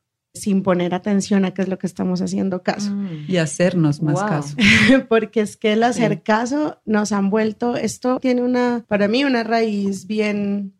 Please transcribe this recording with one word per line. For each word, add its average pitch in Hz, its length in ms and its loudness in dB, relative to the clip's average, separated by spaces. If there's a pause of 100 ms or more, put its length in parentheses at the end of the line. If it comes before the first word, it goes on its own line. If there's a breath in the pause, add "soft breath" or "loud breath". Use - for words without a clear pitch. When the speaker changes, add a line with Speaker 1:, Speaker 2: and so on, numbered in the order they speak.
(340)
Speaker 1:
sin 190 300 -2
poner 180 320 0
atención 196 500 0
a 185 80 -2
qué 196 80 -4
es 185 60 -4
lo 185 100 -4
que - 80 -6
estamos 180 380 -4
haciendo 185 400 -4
caso. 202 280 -4
Speaker 2:
Mm. 180 360 -8
Speaker 3:
Y 180 100 0
hacernos 165 640 2
más 151 140 0
Speaker 2:
Wow. 196 140 0
Speaker 3:
caso. 147 280 -4
Speaker 1:
<laughs> 220 520 4
Porque 220 320 0
es 208 160 -4
que 214 160 0
el 226 100 2
hacer 233 300 2
Speaker 2:
Sí. 160 100 -6
Speaker 1:
caso 247 640 0
nos 208 260 0
han 196 180 0
vuelto, 220 460 -2
esto 254 440 -2
tiene 247 220 0
una, 247 460 0
para 202 200 0
mí, 254 180 2
una 240 180 0
raíz 202 640 -2
bien 202 720 -4